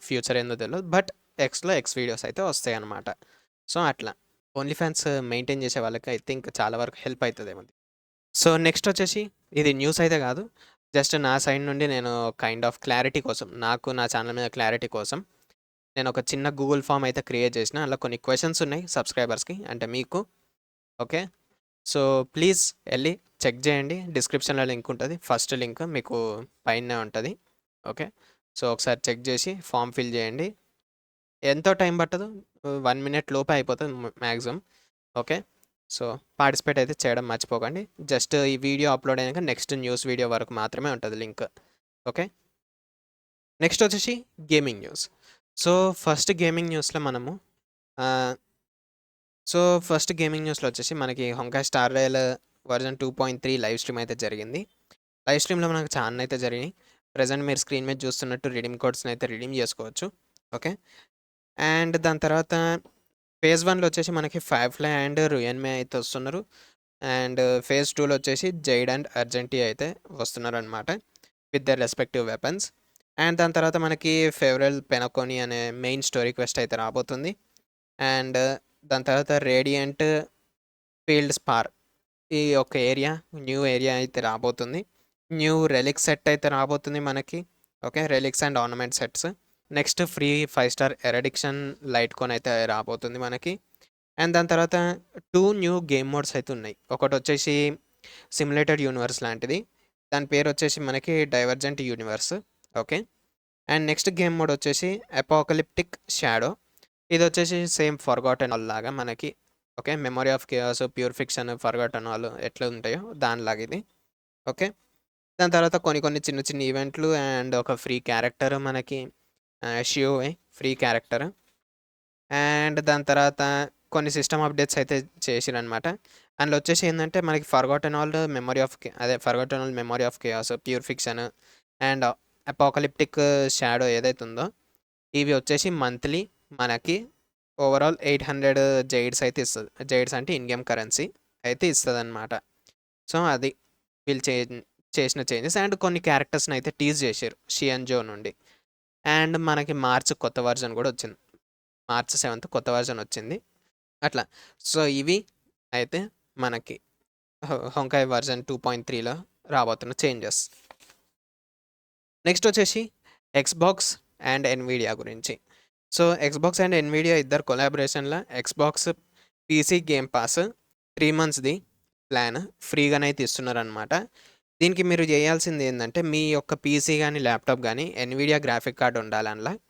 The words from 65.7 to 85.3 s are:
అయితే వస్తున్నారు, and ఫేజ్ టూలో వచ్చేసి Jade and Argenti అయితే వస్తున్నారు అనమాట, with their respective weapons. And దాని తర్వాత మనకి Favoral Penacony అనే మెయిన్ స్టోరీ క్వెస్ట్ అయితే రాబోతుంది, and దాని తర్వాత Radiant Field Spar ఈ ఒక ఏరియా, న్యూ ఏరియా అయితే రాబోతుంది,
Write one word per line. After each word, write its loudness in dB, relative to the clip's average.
అయితే -4
వస్తున్నారు, -6
and -2
ఫేజ్ 2
టూలో 2
వచ్చేసి -2
Jade 4
and -6
Argenti -2
అయితే -4
వస్తున్నారు -4
అనమాట, -6
with 0
their 4
respective -2
weapons. -4
And 4
దాని 4
తర్వాత 4
మనకి 0
Favoral 4
Penacony 0
అనే -4
మెయిన్ -2
స్టోరీ 0
క్వెస్ట్ -2
అయితే -2
రాబోతుంది, -4
and 0
దాని 2
తర్వాత 2
Radiant 2
Field 4
Spar 2
ఈ 2
ఒక -4
ఏరియా, 0
న్యూ 0
ఏరియా 2
అయితే -2
రాబోతుంది, -2